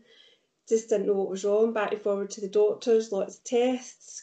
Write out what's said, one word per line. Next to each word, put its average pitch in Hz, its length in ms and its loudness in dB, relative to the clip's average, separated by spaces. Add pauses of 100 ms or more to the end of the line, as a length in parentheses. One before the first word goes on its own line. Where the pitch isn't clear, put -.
(680)
Just 226 200 0
didn't 196 180 0
know 202 60 2
what 190 160 0
was 190 160 -6
wrong, 214 260 2
back 214 220 -2
and 208 80 -4
forward 202 300 -2
to 214 100 -14
the 196 80 -6
doctors, 214 640 2
lots 196 240 -4
of - 80 -20
tests, - 760 -2